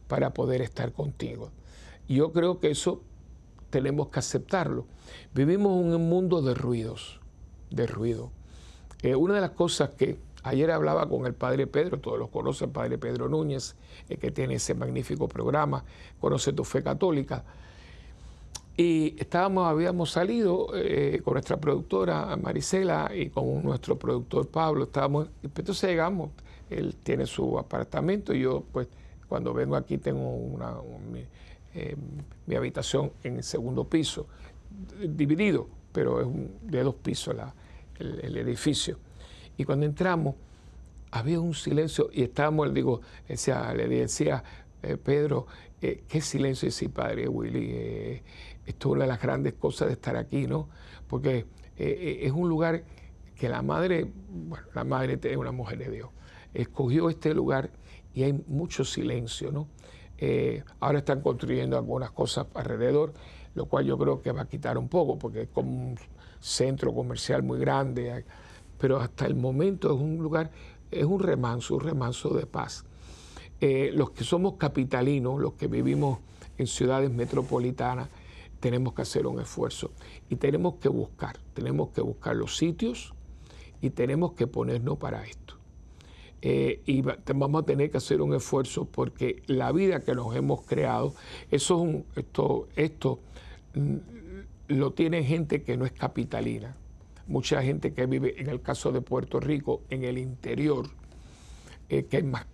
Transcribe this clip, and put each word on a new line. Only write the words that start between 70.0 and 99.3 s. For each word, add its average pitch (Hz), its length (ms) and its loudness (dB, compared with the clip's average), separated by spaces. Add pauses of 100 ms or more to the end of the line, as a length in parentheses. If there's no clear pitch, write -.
un 156 180 0
lugar, 160 320 0 (420)
es 143 120 2
un 185 140 6
remanso, 123 560 2
un - 60 2
remanso 131 540 0
de - 120 2
paz. - 380 -6 (760)
Eh, 135 340 4
los 139 160 4
que - 120 -6
somos 180 320 2
capitalinos, 135 880 2
los 123 140 0
que - 120 -2
vivimos 131 540 2 (360)
en 131 100 0
ciudades 131 440 4
metropolitanas, 127 1000 0 (520)
tenemos 123 320 2
que 139 100 -4
hacer - 240 0
un 123 140 -2
esfuerzo - 520 -4 (360)
y 123 80 -2
tenemos 156 380 2
que - 140 0
buscar, - 500 -2 (160)
tenemos - 360 -2
que - 120 0
buscar 117 340 -2
los 110 200 -2
sitios 196 580 0 (640)
y 131 100 0
tenemos 143 420 2
que - 140 0
ponernos 120 520 0
para 113 260 -6
esto. - 320 -16 (880)
Eh, 135 440 2
y 135 160 4
va-, 127 140 -2
te-, - 180 -4
vamos 143 280 2
a 151 40 -6
tener 143 240 2
que 139 80 0
hacer 156 240 2
un 143 120 2
esfuerzo 135 520 0
porque - 600 -2
la 127 260 2
vida 180 280 4
que - 140 0
nos 120 220 -2
hemos 139 260 0
creado, 123 520 0 (360)
eso 147 260 4
es 170 40 4
un, 156 260 0 (100)
esto, - 600 0
esto, 135 440 2 (540)
mm, 143 220 2 (720)
lo 139 240 4
tiene 165 320 2
gente 147 380 2
que 120 140 -2
no 127 80 2
es 131 80 0
capitalina. 117 840 -4 (500)
Mucha 135 360 2
gente 151 300 0
que 127 140 0
vive, 131 340 0
en 131 80 -4
el 127 120 -4
caso 131 320 -2
de 127 80 0
Puerto 127 400 -2